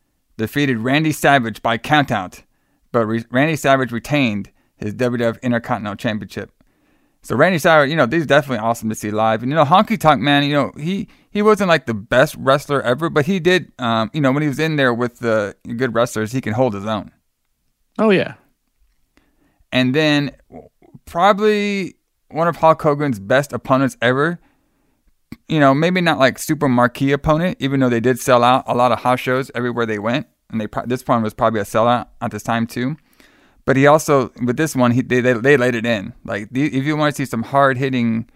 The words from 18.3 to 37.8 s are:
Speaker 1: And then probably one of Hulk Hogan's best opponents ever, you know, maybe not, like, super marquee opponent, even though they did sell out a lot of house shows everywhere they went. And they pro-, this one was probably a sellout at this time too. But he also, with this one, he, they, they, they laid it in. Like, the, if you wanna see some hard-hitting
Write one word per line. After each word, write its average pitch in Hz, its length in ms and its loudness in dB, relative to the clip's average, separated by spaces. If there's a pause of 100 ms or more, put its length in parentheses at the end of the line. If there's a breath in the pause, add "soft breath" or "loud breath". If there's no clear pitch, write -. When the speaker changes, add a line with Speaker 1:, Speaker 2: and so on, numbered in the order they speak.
Speaker 1:
And 127 220 0
then 147 380 0 (760)
probably 202 880 0 (340)
one 160 180 -2
of 170 80 -2
Hulk 160 260 2
Hogan's 143 380 0
best 127 340 0
opponents 131 480 0
ever, 143 380 0 (1080)
you 156 120 0
know, 139 140 6
maybe 175 280 0
not, 165 180 0
like, 127 200 2
super 151 280 -2
marquee 123 440 2
opponent, 156 480 0
even 135 200 -2
though 131 100 2
they 117 100 2
did 120 200 0
sell 123 240 4
out 127 240 4
a 117 80 -2
lot 123 160 2
of 117 80 -2
house 123 200 0
shows 131 360 -4
everywhere 120 300 -4
they 107 140 -4
went. 120 280 -4 (240)
And 113 80 -4
they 107 80 -4
pro-, - 180 -8
this 127 220 -4
one 117 140 2
was 107 120 -4
probably 113 260 0
a 101 40 -2
sellout 117 440 0 (140)
at 117 100 -6
this 104 120 -10
time 117 240 -2
too. 127 300 -6 (680 soft breath)
But 135 120 2
he 135 80 4
also, 143 460 2 (120)
with 120 140 -2
this 160 180 -2
one, 123 160 4
he, 123 100 2
they, 123 200 0
they, 127 120 4
they 131 240 4
laid 123 180 0
it 113 100 -4
in. 107 280 -4 (100)
Like, 104 280 -8
the, 131 240 -2
if 135 100 -2
you 151 120 -2
wanna 151 140 0
see 139 140 -6
some 113 180 -6
hard-hitting 127 920 0